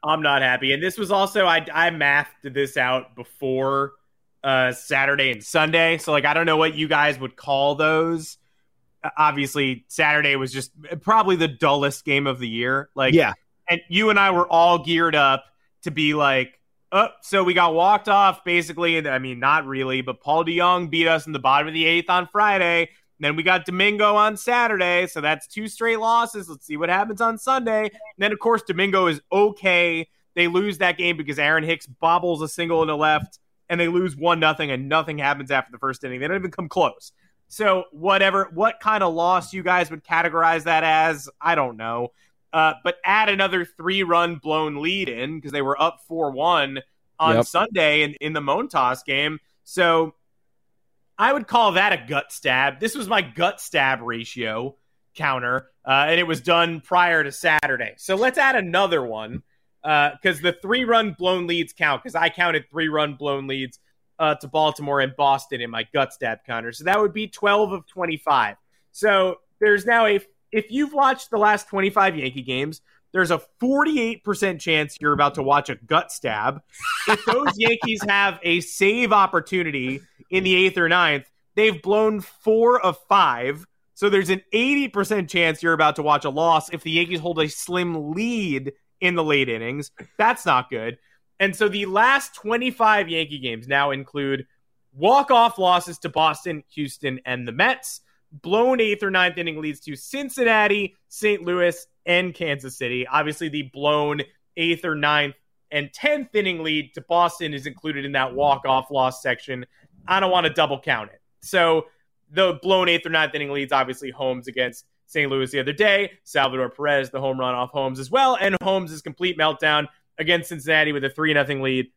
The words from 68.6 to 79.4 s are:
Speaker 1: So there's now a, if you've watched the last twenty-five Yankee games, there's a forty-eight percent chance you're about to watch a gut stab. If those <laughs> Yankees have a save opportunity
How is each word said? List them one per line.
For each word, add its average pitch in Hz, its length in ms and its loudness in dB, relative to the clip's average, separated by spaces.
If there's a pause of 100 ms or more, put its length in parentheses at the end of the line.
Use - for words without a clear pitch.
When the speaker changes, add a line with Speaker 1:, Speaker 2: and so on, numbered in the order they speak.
Speaker 1:
So 190 480 0 (200)
there's 208 260 2
now 233 200 4
a, 202 140 2 (320)
if 220 180 -4
you've 285 220 -4
watched 269 380 0
the 226 80 -2
last 208 300 2
twenty-five 196 480 0
Yankee 135 260 -6
games, 131 380 -6 (320)
there's 180 200 2
a 160 80 0 (180)
forty-eight 262 640 0
percent 190 380 -2
chance 151 400 -2
you're 147 120 2
about 143 220 2
to 151 80 -6
watch 139 260 2
a 123 80 -6
gut 156 360 -2
stab. 120 500 -4 (460)
If 403 180 0
those 269 260 0
<laughs> - 40 -6
Yankees 226 520 0
have 202 340 0
a 175 180 0
save 208 520 0
opportunity 165 880 0 (300)